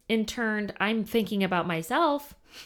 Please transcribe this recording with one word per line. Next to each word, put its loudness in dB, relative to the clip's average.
in 2
turn, -2
I'm 0
thinking 0
about 2
myself. 0